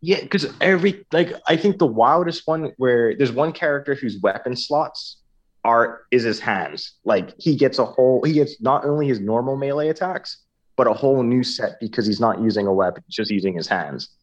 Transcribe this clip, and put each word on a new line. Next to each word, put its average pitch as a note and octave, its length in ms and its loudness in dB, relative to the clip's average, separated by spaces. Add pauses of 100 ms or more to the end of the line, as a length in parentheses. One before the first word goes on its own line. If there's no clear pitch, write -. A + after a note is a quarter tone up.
Yeah, F3+ 260 0
'cause E3 180 -2 (160)
every, F#3 520 2
like, E3+ 200 2 (140)
I E3 100 4
think G3+ 220 0
the D#3+ 80 4
wildest C#3 580 2
one D#3+ 320 -4
where A#2+ 380 2
there's C3 160 2
one D3 220 0
character C#3+ 420 -2
whose G#2+ 260 -6
weapon G#2 340 -2
slots - 640 -6 (460)
are, A#2 380 2 (100)
is B2 120 4
his A2 160 0
hands. F2+ 540 -6 (120)
Like, G2 340 0
he D#3 160 2
gets C3+ 240 2
a A#2+ 60 4
whole, B2+ 380 2
he D#3 100 0
gets D3 280 0
not C3+ 240 0
only D3 220 0
his B2 120 0
normal A#2+ 380 -2
melee C#3 320 -2
attacks, - 540 -6 (320)
but B2+ 100 4
a A2 80 4
whole C3+ 300 2
new B2 200 2
set - 360 -6
because A2 260 -4
he's G#2 140 0
not A2+ 200 2
using G#2+ 280 0
a G2 60 2
weapon, F#2+ 340 0
he's - 80 -16
just G#2 160 -4
using F#2+ 240 -2
his E2 120 -6
hands. D2 420 -6 (140)